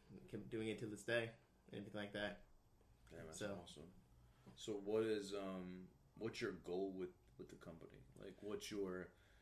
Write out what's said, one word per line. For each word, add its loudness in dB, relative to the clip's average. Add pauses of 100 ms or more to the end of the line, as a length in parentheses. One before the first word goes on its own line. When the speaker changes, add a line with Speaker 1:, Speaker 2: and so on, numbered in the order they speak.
(300)
Speaker 1:
kept -4
doing 2
it 2
to 0
this -4
day 6 (400)
and -4
everything -2
like -2
that. 0 (680)
Speaker 2:
Damn, -8
that's -8
Speaker 1:
So. 0 (160)
Speaker 2:
awesome. -10 (760)
So 0
what 8
is, 4
um, -2 (340)
what's -2
your 4 (120)
goal 4
with, 0 (280)
with -8
the -12
company? -12 (200)
Like, -10
what's -2
your, 2 (340)